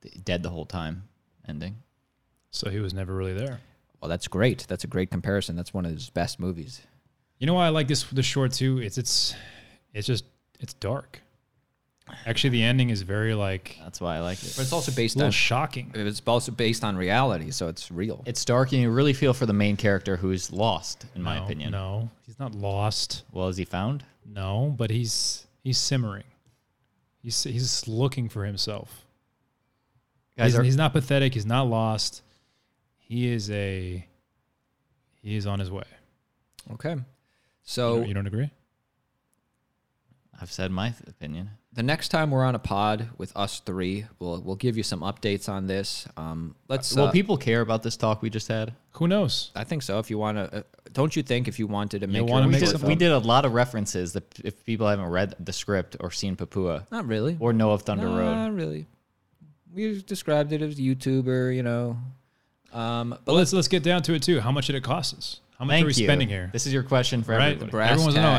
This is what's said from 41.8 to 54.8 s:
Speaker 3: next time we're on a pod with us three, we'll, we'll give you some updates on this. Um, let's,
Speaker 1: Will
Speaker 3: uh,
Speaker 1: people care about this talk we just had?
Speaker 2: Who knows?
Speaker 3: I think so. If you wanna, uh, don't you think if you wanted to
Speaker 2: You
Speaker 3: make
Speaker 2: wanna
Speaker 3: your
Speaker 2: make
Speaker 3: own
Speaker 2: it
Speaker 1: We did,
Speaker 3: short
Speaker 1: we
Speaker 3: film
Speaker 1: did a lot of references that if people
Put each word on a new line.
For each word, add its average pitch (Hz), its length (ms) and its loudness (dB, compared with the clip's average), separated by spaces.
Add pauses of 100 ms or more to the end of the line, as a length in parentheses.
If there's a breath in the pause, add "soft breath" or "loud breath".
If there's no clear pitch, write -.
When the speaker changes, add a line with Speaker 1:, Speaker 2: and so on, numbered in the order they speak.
Speaker 3:
next 147 260 0
time 156 220 2
we're 131 140 4
on 127 100 2
a 107 40 -4
pod 107 580 0
with - 180 -10
us - 240 -4
three, 95 460 -4 (140)
we'll, 87 220 -6
we'll 92 140 -6
give 113 220 0
you 110 60 -2
some 92 180 -4
updates 101 480 -2
on 95 180 -4
this. 98 480 -4
Um, 80 400 -8 (140)
let's, 131 260 -4
Speaker 1:
Will 139 100 6
Speaker 3:
uh, - 60 2
Speaker 1:
people 196 240 4
care 117 260 2
about 113 220 0
this 117 140 -4
talk 107 240 0
we 113 80 -2
just 110 180 -6
had? 110 260 -4 (180)
Speaker 2:
Who 165 160 -2
knows? 185 460 0
Speaker 3:
I 113 120 -6
think 156 160 -4
so. 101 180 -2
If 113 100 -6
you 107 80 -4
wanna, 107 360 -2
uh, 104 80 -6 (320)
don't 151 220 2
you 156 80 0
think 123 260 0
if - 100 -8
you 107 80 0
wanted 104 340 -2
to 98 60 -2
Speaker 2:
You 98 60 -2
Speaker 3:
make 117 160 2
Speaker 2:
wanna 131 160 6
Speaker 3:
your 135 60 8
Speaker 2:
make 135 120 6
Speaker 3:
own 180 60 4
Speaker 2:
it - 20 2
Speaker 1:
We - 0 -
did, - 0 -
Speaker 3:
short 143 120 -2
Speaker 1:
we - 60 2
Speaker 3:
film 160 100 4
Speaker 1:
did 170 120 8
a 139 80 6
lot 117 240 6
of 127 100 2
references 104 600 0
that 98 100 -4 (200)
if - 220 -8
people 110 220 0